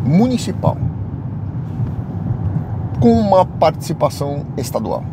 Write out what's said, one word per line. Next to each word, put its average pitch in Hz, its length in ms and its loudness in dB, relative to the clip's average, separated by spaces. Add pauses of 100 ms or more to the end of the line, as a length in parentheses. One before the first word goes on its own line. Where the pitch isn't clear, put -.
municipal, 220 720 2 (2250)
com 233 100 8
uma 202 340 6
participação 143 1000 0 (100)
estadual. 117 580 -2